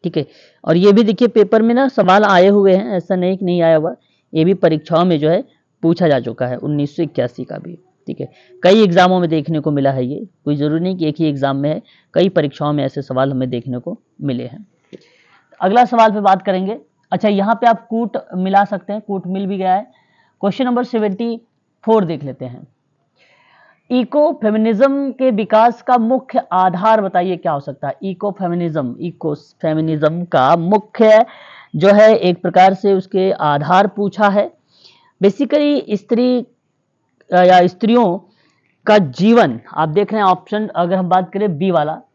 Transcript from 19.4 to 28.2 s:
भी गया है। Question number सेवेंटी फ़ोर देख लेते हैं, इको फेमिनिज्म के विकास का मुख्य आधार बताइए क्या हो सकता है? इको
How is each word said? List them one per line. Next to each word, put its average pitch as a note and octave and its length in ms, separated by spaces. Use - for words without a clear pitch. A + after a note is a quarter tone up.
भी G3 120
गया F#3 160
है। G#3+ 180
Question G#3 240
number B3 200
सेवेंटी A3+ 560
फ़ोर A3 200
देख D3+ 200
लेते B2+ 200
हैं, B2 220
इको D4 420
फेमिनिज्म A#3 800
के C4 180
विकास A3 520
का B3 160
मुख्य A#3 440
आधार F#3 480
बताइए F#3 360
क्या F3 160
हो C#3+ 80
सकता C#3 280
है? - 140
इको F#3+ 280